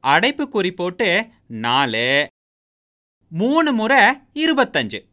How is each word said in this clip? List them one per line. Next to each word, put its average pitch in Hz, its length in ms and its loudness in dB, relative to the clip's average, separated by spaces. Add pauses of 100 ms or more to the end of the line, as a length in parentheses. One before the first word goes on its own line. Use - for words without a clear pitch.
அடைப்புக்குறி 202 680 0
போட்டு 180 580 -4 (180)
நாலு, 120 800 0 (1000)
மூணு 269 440 0
முறை 226 260 2 (360)
இருபத்தஞ்சு. 247 800 -2